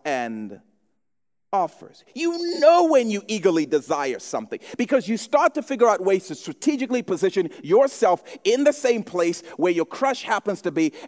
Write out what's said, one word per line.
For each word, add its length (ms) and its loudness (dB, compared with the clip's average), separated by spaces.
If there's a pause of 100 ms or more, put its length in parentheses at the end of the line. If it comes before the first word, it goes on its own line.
and 560 -6 (880)
offers. 520 -6 (100)
You 460 -4
know 260 8
when 240 4
you 180 -2
eagerly 380 2
desire 540 -2
something 400 -8 (180)
because 300 0
you 100 -2
start 380 0
to 80 -4
figure 240 2
out 120 4
ways 280 0
to 80 -10
strategically 680 -4
position 480 -2 (140)
yourself 600 2 (200)
in 200 2
the 80 6
same 300 0
place 400 -4 (160)
where 140 2
your 160 0
crush 340 -2
happens 400 -4
to 100 -4
be 220 0 (140)